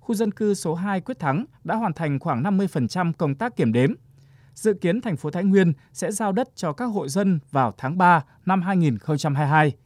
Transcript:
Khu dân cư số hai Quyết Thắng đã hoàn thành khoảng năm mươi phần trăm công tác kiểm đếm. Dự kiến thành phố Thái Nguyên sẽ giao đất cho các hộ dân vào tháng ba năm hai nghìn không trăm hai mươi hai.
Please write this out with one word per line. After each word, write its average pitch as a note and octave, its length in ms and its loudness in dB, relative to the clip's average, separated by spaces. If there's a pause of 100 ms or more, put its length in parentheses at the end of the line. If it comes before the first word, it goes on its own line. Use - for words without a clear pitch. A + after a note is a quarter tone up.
Khu - 140 -4
dân G#3+ 160 -2
cư G#3 240 0
số E3+ 200 -4
hai F#3+ 260 -4
Quyết - 180 -10
Thắng D#3 260 -2 (200)
đã D#3 100 -2
hoàn A3 180 -2
thành D3 260 -2
khoảng C#3 240 -2
năm G3 140 2
mươi G3 100 2
phần C3 220 -2
trăm F3 240 -2
công D3 220 -2
tác A#3 220 -6
kiểm B2 160 2
đếm. B2+ 220 2 (600)
Dự G#3+ 200 0
kiến F#3 260 -2
thành G3 160 -4
phố D3+ 140 -6
Thái F3 140 -4
Nguyên F#3+ 280 4 (200)
sẽ F3+ 200 -6
giao G#3 200 -2
đất A#3+ 240 -2
cho D#3+ 160 -6
các A#3+ 120 -8
hộ G3 240 -4
dân F3+ 320 0 (100)
vào B2+ 280 0
tháng D3 200 -6
ba F3 260 4 (220)
năm F#3 160 2
hai F#3+ 140 -2
nghìn D3 220 2
không D3+ 200 -2
trăm D3 160 -2
hai D3 100 0
mươi C#3 60 0
hai. D3+ 220 4 (140)